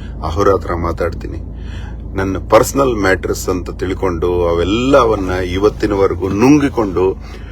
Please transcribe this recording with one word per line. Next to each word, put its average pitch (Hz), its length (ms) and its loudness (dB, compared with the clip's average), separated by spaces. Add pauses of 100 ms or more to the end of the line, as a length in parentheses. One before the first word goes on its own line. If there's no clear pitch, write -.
(240)
ಅಹೋರಾತ್ರ 92 500 2
ಮಾತಾಡ್ತೀನಿ. 85 640 -4 (760)
ನನ್ನ 95 200 -2 (140)
ಪರ್ಸನಲ್ 127 440 4
ಮ್ಯಾಟರ್ಸ್ 95 540 -2
ಅಂತ 90 220 -4
ತಿಳ್ಕೊಂಡು 87 800 -2
ಅವೆಲ್ಲವನ್ನ 107 840 2
ಇವತ್ತಿನವರೆಗೂ 92 1000 0
ನುಂಗಿಕೊಂಡು 104 880 4 (360)